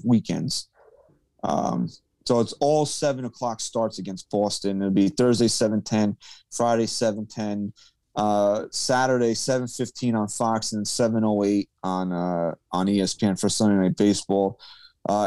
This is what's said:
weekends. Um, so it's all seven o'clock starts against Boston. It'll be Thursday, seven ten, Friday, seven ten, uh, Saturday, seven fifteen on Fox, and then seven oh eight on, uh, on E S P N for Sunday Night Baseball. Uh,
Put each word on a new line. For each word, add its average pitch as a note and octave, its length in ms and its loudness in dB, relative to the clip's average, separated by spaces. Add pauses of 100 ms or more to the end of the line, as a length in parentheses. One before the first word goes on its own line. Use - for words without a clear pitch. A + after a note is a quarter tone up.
weekends. F#2 640 0 (720)
Um, - 460 -2 (360)
so A#2+ 140 2
it's A2+ 220 0
all D3 260 2
seven C3+ 380 -2
o'clock A#2 360 -6
starts - 380 -4
against F#2 320 -12
Boston. G2 500 -2
It'll G2 120 0
be G2 160 6
Thursday, A#2+ 400 4
seven G#2+ 340 0
ten, G#2 340 0 (360)
Friday, A#2 340 2
seven A2 400 -2
ten, G#2 460 -6 (420)
uh, G#2 560 2
Saturday, B2+ 640 2
seven B2+ 320 -2
fifteen A#2+ 480 -4
on G#2+ 140 0
Fox, A2+ 440 -2
and G#2+ 80 -4
then G#2 40 -4
seven A2+ 400 0
oh G#2+ 200 2
eight G2+ 240 0 (140)
on, F#2 300 -4
uh, F2 420 -2 (160)
on F#2 180 0
E G2+ 120 2
S F#2 140 -2
P - 120 -2
N F#2+ 100 2
for G#2 120 0
Sunday G#2 340 2
Night F#2 140 2
Baseball. G2 640 2 (500)
Uh, G#2 180 0